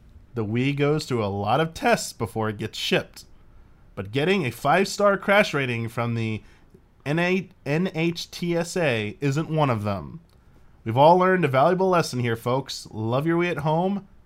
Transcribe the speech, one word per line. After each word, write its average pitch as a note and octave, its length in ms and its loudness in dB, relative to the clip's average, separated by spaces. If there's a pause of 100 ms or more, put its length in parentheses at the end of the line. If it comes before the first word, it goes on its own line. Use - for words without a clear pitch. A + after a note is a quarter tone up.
(340)
The A2+ 120 -4
Wii B2+ 300 0
goes D3 300 0
through A#2 180 -2
a G2+ 40 -2
lot G2+ 320 0
of D#3+ 140 -2
tests - 400 0
before A2 360 -4
it G#2+ 80 -6
gets A2 200 -8
shipped. - 480 -2 (720)
But G2+ 160 -8
getting D#3+ 340 0
a A#2 60 -4
five-star F#3+ 680 2
crash G3+ 360 2
rating A#2+ 360 -2
from A#2 260 -2
the A2 260 -4 (640)
N D#3 140 -2
A, F3+ 300 0 (160)
N D#3+ 280 0
H E3 380 -4
T E3+ 240 -4
S E3+ 220 -4
A A2+ 440 -2
isn't D3 280 -2
one D3+ 200 2
of G#2+ 140 -2
them. F2 360 -6 (680)
We've A2+ 120 -2
all E3 200 8
learned F#3 280 4
a - 40 4
valuable F3 400 4
lesson E3 300 0
here, A#2+ 160 0
folks. B2+ 560 -4
Love A#2+ 360 -2
your E3+ 120 2
Wii F3 120 0
at D#3 80 -4
home, F3 480 -2 (180)